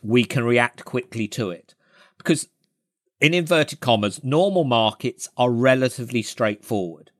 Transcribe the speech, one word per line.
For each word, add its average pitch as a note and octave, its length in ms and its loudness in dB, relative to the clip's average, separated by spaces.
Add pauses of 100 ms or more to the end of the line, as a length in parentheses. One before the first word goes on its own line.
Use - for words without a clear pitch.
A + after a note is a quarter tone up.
we A2+ 220 4
can A#2+ 200 -2
react A#2+ 400 0
quickly A2+ 440 -8
to G#2 220 -6
it. - 240 -14 (420)
Because - 320 -2 (720)
in D3+ 140 2
inverted D#3+ 460 0
commas, G#2 440 0
normal E3+ 400 0
markets A#2 720 -2
are B2 140 2
relatively A#2+ 720 0
straightforward. G#2 960 -4